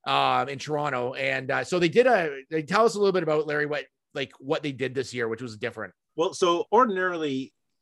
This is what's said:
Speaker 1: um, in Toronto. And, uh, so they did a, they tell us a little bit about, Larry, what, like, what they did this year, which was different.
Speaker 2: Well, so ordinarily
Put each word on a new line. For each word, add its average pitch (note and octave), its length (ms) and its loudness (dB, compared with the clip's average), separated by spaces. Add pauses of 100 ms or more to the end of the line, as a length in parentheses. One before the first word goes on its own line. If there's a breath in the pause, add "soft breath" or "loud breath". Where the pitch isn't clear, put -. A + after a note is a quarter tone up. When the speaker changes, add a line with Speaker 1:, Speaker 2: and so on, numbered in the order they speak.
Speaker 1:
um, C3+ 440 2
in C#3 80 -8
Toronto. C3+ 560 -4
And, C3+ 360 -4
uh, C3 140 0
so F3+ 140 -2
they E3+ 100 4
did A#3 180 6
a, E3 340 2 (100)
they D#3+ 120 -2
tell G3 220 2
us G#3+ 100 4
a G#3 40 -6
little G3 140 4
bit F3+ 100 2
about, D3+ 240 0
Larry, D3 200 -2
what, C#3+ 200 -6 (260)
like, C#3 260 -6
what D3 240 -2
they D3 100 -4
did B2+ 220 -4
this B2 200 -6
year, A#2 140 -2
which A2+ 120 -6
was A2+ 160 -10
different. A2 380 -8 (200)
Speaker 2:
Well, D#3+ 200 -2
so F3 360 0
ordinarily F3+ 840 0 (280)